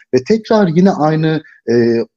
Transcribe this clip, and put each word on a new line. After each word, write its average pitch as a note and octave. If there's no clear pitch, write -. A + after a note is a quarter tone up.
ve B2+
tekrar G#3+
yine F3+
aynı, D#3
e, A#2